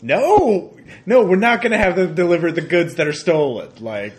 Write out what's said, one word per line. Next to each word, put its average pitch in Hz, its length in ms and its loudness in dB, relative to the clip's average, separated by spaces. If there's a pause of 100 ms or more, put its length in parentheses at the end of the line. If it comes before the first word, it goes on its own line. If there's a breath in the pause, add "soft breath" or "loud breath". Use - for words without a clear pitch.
No! 226 680 0 (340 loud breath)
No, 240 180 4
we're 185 120 2
not 226 260 2
gonna 220 160 -2
have 190 180 0
them 175 200 -2
deliver 170 360 0
the 160 100 -4
goods 165 340 -2
that 156 120 -2
are 151 60 -4
stolen. 147 560 -2 (100)
Like 107 400 -8